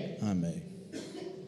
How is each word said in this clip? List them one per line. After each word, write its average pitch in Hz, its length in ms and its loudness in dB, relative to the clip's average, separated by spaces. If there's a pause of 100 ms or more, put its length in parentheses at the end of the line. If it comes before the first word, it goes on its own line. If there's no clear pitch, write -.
(200)
Amém. 90 420 4 (840)